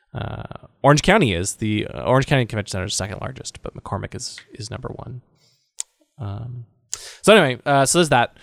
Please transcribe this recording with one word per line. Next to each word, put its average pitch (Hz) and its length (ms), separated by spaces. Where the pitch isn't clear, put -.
uh, - 500
Orange 143 220
County 185 300
is 87 240
the, 107 280
uh, - 200
Orange 127 200
County 131 220
Convention 107 240
Center 92 140
is 101 100
second 98 260
largest, - 400
but - 140
McCormick 101 400
is, - 240
is - 180
number 127 240
one. 120 260
Um, 120 480
so 208 140
anyway, 135 300
uh, 139 200
so 165 140
there's 165 100
that. 127 340